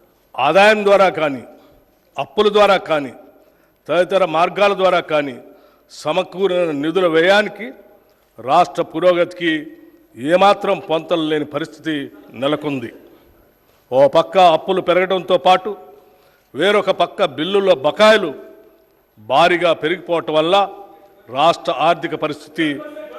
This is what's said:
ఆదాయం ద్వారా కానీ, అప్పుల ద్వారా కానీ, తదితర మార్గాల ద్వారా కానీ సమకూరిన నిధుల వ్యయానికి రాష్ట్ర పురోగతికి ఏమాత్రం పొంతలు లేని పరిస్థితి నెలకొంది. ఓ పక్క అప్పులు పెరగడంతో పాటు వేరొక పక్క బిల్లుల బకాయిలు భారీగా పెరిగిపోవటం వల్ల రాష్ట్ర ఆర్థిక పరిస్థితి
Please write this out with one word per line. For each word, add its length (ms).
ఆదాయం 540
ద్వారా 200
కానీ, 220
అప్పుల 400
ద్వారా 200
కానీ, 220
తదితర 360
మార్గాల 440
ద్వారా 200
కానీ 220
సమకూరిన 680
నిధుల 220
వ్యయానికి 500
రాష్ట్ర 440
పురోగతికి 600
ఏమాత్రం 440
పొంతలు 420
లేని 240
పరిస్థితి 400
నెలకొంది. 480
ఓ 40
పక్క 200
అప్పులు 320
పెరగడంతో 480
పాటు 240
వేరొక 360
పక్క 220
బిల్లుల 360
బకాయిలు 440
భారీగా 520
పెరిగిపోవటం 560
వల్ల 160
రాష్ట్ర 360
ఆర్థిక 340
పరిస్థితి 440